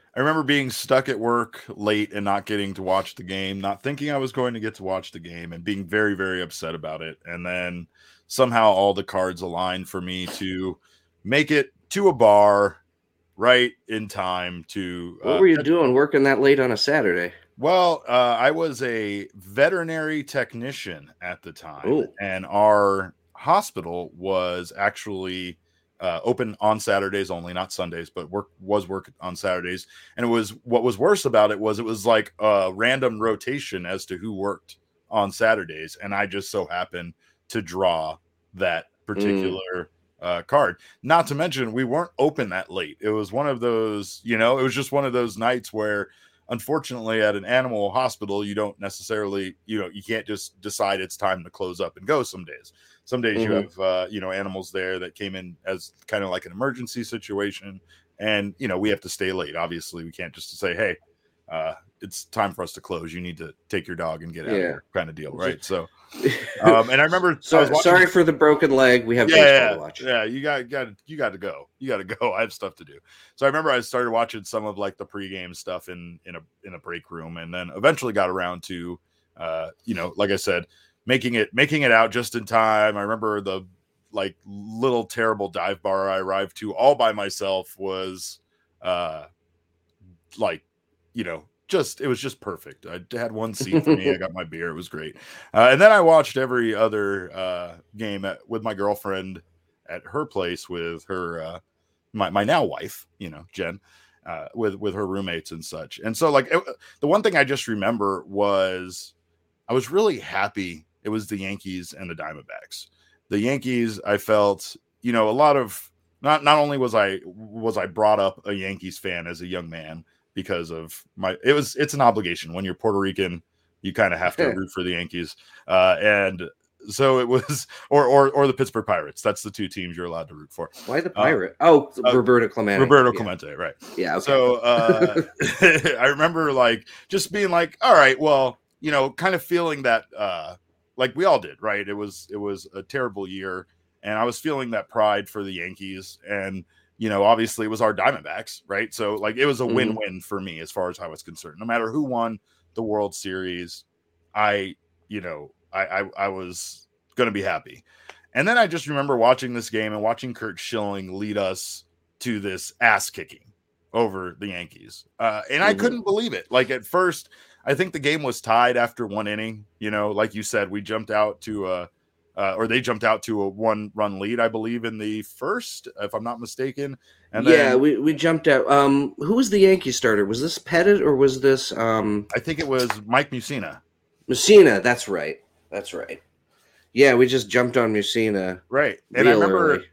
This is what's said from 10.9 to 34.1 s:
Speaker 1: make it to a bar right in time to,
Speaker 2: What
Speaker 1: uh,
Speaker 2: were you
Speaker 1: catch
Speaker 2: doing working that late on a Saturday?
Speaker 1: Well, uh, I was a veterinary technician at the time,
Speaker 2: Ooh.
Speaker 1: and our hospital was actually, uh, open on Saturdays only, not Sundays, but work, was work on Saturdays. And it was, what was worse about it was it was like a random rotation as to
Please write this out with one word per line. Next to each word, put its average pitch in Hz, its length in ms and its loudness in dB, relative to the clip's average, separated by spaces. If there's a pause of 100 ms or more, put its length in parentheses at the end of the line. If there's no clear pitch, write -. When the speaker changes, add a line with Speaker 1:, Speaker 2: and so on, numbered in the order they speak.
Speaker 1:
make 147 260 0
it 147 220 2 (180)
to 196 180 2
a 165 60 4
bar 104 640 6 (580)
right 123 360 4 (160)
in 110 200 -6
time 90 600 -6
to, 87 520 -8
Speaker 2:
What - 160 0
Speaker 1:
uh, - 40 2
Speaker 2:
were 190 80 8
you 160 100 6
Speaker 1:
catch 143 80 -6
Speaker 2:
doing 156 260 4
working 143 300 4
that 135 180 4
late 139 200 6
on 127 120 2
a 110 60 0
Saturday? 90 560 0 (240)
Speaker 1:
Well, 170 500 2
uh, 123 300 4
I 131 140 4
was 156 300 -4
a 107 520 -4
veterinary 156 880 0
technician 117 960 -8
at 90 220 -12
the 85 100 -16
time, 76 360 -10
Speaker 2:
Ooh. 127 200 0 (120)
Speaker 1:
and 95 260 -6
our 101 680 4 (200)
hospital 90 840 -2
was 90 580 -4
actually, 92 840 -6 (420)
uh, 85 240 -4
open 117 360 -2
on 107 180 2
Saturdays 98 520 0
only, 87 240 -8
not 92 180 -6
Sundays, 85 380 -8
but 82 200 -12
work, 98 180 -6 (120)
was 98 280 -2
work 95 220 -10 (100)
on 90 160 -10
Saturdays. 90 500 -4 (300)
And 120 100 -4
it - 20 0
was, 113 220 0 (140)
what 117 180 2
was 120 160 0
worse 185 260 2
about 110 260 4
it 104 80 -4
was 107 200 -2
it 117 80 -6
was 110 180 -6
like 110 340 2
a 101 360 2
random 120 460 0
rotation 110 640 -4
as 92 200 -8
to 92 120 -10